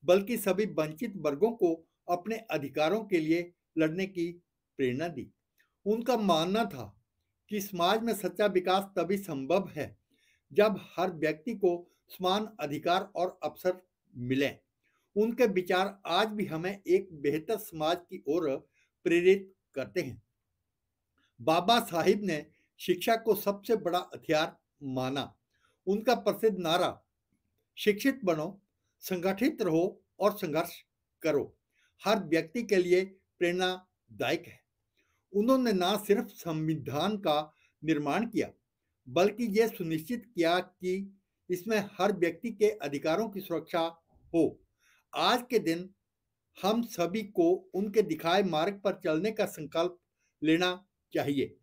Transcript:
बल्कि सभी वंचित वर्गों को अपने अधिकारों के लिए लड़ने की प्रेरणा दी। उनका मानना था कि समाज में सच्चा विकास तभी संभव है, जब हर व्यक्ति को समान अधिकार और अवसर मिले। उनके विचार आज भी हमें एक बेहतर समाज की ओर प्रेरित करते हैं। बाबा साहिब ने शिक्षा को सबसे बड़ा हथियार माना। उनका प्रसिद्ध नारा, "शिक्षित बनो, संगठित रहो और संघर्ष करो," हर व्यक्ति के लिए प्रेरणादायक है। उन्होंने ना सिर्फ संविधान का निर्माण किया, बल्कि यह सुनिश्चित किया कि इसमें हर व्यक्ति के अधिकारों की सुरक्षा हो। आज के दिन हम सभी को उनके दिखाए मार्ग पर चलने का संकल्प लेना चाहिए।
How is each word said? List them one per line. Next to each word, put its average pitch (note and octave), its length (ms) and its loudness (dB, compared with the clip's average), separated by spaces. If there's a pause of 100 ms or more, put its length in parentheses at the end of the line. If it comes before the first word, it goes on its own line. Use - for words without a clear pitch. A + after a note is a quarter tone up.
बल्कि G3 320 4
सभी G3 280 0
वंचित D#3 500 -4
वर्गों D#3 360 0
को E3+ 360 0 (220)
अपने F3+ 280 -2
अधिकारों D#3 680 -2
के F#3+ 140 2
लिए E3+ 340 0 (240)
लड़ने D#3+ 280 0
की F3 260 -6 (460)
प्रेरणा C3+ 300 -2
दी। C3 240 -12 (540)
उनका A#3 320 0
मानना F#3+ 480 2
था B2+ 360 -12 (480)
कि G#3 120 -4
समाज G3 420 0
में A#3 120 0
सच्चा F#3 300 -2
विकास F#3+ 380 2
तभी F#3 340 -2
संभव E3 520 -2
है, C3 280 -10 (560)
जब G3+ 260 4 (180)
हर F3+ 140 0
व्यक्ति D#3 420 -2
को F3 380 0 (180)
समान G3 500 -2
अधिकार E3+ 560 -2
और F3+ 280 -4
अवसर F3+ 440 -4 (280)
मिले। B2+ 400 -2 (600)
उनके A#3 300 2
विचार F#3+ 600 0
आज F#3 220 0
भी G#3 180 -4
हमें E3 420 -6
एक F#3 260 2
बेहतर D3+ 440 -2
समाज E3 400 -2
की - 300 -14
ओर D3+ 420 -2 (340)
प्रेरित F#3 500 4 (220)
करते B2+ 260 -6
हैं। B2+ 220 -10 (1160)
बाबा F3+ 380 4
साहिब F3+ 440 2
ने D#3 220 -4 (340)
शिक्षा - 360 0
को A3+ 200 2
सबसे G3+ 400 -2
बड़ा F3 240 -2
हथियार D#3+ 580 -2 (260)
माना। C3 540 -6 (500)
उनका A3 280 2
प्रसिद्ध G3+ 440 0
नारा, E3 440 0 (720)
"शिक्षित G#3+ 460 0
बनो, E3+ 380 -2 (380)
संगठित F#3+ 640 -2
रहो F3 420 0 (160)
और G3+ 180 2
संघर्ष D#3+ 440 -4 (400)
करो," D3 360 0 (460)
हर G3+ 200 2
व्यक्ति D#3+ 400 -2
के G3+ 120 2
लिए F3+ 300 4
प्रेरणादायक F3 1400 -4
है। - 160 -20 (680)
उन्होंने A#3 400 4
ना F#3 240 2
सिर्फ G3+ 300 2
संविधान D#3 880 -4
का D#3 360 0 (300)
निर्माण D3+ 460 0
किया, C3 220 -2 (580)
बल्कि G3+ 340 2
यह A3 240 2
सुनिश्चित E3+ 680 -6
किया E3+ 240 2
कि F#3 640 -6 (280)
इसमें G3 480 -2
हर G3 160 2
व्यक्ति E3+ 380 -2
के G#3 180 4
अधिकारों E3 600 -2
की G3 100 -10
सुरक्षा E3 600 -4 (320)
हो। D#3+ 280 2 (540)
आज G#3+ 340 2
के A3+ 100 4
दिन E3+ 340 -4 (680)
हम A3 200 2
सभी F#3 420 -2
को - 500 2
उनके G#3 280 0
दिखाए E3+ 420 2
मार्ग F3+ 400 0
पर F#3+ 100 0
चलने F3 380 0
का G#3+ 140 -2
संकल्प E3+ 540 -4 (440)
लेना F3+ 420 2 (280)
चाहिए। C#3 500 -2